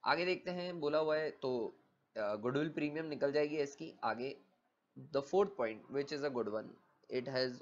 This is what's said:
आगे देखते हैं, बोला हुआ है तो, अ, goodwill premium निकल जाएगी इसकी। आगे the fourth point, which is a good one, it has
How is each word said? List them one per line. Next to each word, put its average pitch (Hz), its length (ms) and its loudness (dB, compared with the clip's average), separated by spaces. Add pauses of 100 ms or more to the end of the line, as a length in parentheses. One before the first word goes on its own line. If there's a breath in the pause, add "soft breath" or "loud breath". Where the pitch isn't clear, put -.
आगे 160 200 4
देखते 180 260 0
हैं, 175 300 -4
बोला 147 180 2
हुआ 156 180 4
है 156 140 0
तो, 123 460 -2 (400)
अ, 107 200 0
goodwill 123 320 0
premium 147 380 -2
निकल 139 260 0
जाएगी 147 260 2
इसकी। 143 360 -4 (100)
आगे 117 360 -2 (580)
the 135 240 -2
fourth 196 280 4 (100)
point, 110 360 -2
which 139 160 -2
is 143 120 -4
a 147 60 2
good 117 180 0
one, 107 200 -2 (460)
it 127 140 -2
has 131 220 2 (120)